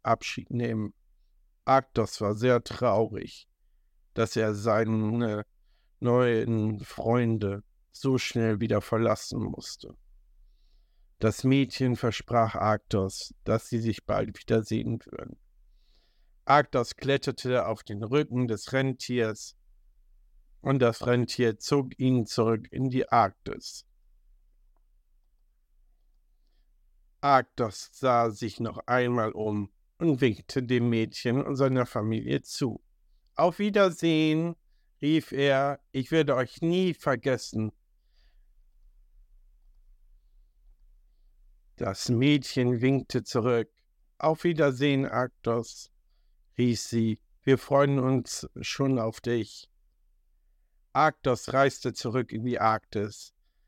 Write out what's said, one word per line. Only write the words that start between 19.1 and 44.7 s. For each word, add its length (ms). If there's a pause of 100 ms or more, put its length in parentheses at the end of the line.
und 180
das 260
Rentier 520
zog 400
ihn 260
zurück 480
in 160
die 200
Arktis. 760 (3250)
Arktos 720
sah 380
sich 280
noch 280
einmal 460
um 380 (280)
und 220
winkte 420
dem 260
Mädchen 540
und 140
seiner 300
Familie 560
zu. 400 (520)
„Auf 260
Wiedersehen“, 960 (440)
rief 300
er, 480 (140)
„ich 180
werde 240
euch 280
nie 320
vergessen.“ 800 (4000)
Das 320
Mädchen 720
winkte 440
zurück. 460 (480)
„Auf 260
Wiedersehen, 640